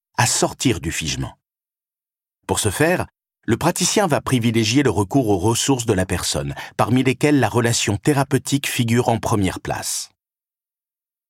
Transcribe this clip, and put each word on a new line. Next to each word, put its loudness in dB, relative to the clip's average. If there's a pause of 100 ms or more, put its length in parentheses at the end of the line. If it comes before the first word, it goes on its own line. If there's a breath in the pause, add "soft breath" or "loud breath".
(160)
à 2
sortir 0
du -6
figement. -6 (1120)
Pour -2
ce 0
faire, 2 (380)
le 0
praticien 0
va 0
privilégier 0
le 2
recours 0
aux 2
ressources 0
de 0
la 2
personne, -4 (220 loud breath)
parmi 2
lesquelles 2
la 2
relation 0
thérapeutique 0
figure 0
en 0
première 0
place. -8 (1200)